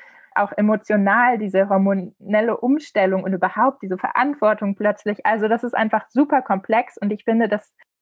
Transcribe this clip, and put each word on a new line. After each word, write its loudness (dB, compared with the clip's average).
auch -2
emotional, 2
diese 0
hormonelle 0
Umstellung 0
und -2
überhaupt 0
diese -6
Verantwortung 0
plötzlich. -2
Also 0
das 0
ist -6
einfach -2
super 2
komplex -2
und -4
ich -8
finde 2
das -6